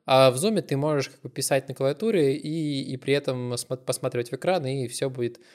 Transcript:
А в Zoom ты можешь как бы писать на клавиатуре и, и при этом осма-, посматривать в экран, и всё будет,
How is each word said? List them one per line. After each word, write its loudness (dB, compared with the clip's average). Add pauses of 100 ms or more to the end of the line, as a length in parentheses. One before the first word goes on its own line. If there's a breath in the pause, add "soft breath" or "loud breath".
А 8
в -2
Zoom 0
ты -2
можешь 0
как -20
бы -14
писать -2
на -10
клавиатуре 0
и, -4
и -6
при 0
этом -2
осма-, -6
посматривать -4
в -6
экран, 0
и -4
всё -4
будет, -6 (140 soft breath)